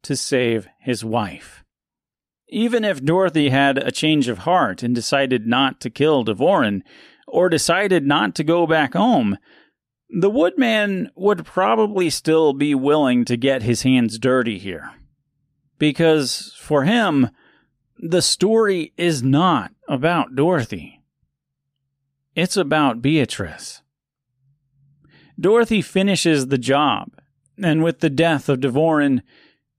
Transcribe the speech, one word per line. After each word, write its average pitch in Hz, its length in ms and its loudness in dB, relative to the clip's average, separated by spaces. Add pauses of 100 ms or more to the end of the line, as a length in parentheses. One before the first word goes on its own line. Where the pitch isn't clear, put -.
to 139 120 -6
save 117 520 -2 (120)
his 113 240 -6
wife. 110 600 -8 (840)
Even 226 360 -2
if 156 200 -4
Dorothy 160 460 2
had 139 260 2
a 131 140 -2
change 151 380 0
of 110 100 -4
heart 151 440 0
and 120 120 -2
decided 127 520 -2
not 127 340 -2
to 120 100 -8
kill 143 340 0
Devorin, 113 580 0 (460)
or 180 200 0
decided 170 580 0
not 156 300 0
to 151 80 -4
go 165 240 2
back 156 260 0
home, 139 420 2 (720)
the 196 220 0
woodman 226 840 0
would 185 280 -2
probably 208 640 0
still 156 440 2
be 143 200 0
willing 135 520 2
to 123 120 -2
get 131 280 0
his 117 180 0
hands 123 380 2
dirty 123 380 0
here. 95 340 -12 (840)
Because 151 840 0
for 143 240 0
him, 170 460 2 (680)
the 165 240 0
story 202 760 0
is 160 280 -2
not 139 480 2 (160)
about 143 480 -2
Dorothy. 135 640 -2 (1300)
It's 175 200 -2
about 143 460 0
Beatrice. 131 800 -4 (1600)
Dorothy 214 440 2
finishes 175 640 0
the 135 120 -2
job, 131 500 0 (520)
and 160 220 2
with 160 160 0
the 156 120 0
death 156 380 0
of 135 120 0
Devorin, 143 640 0 (560)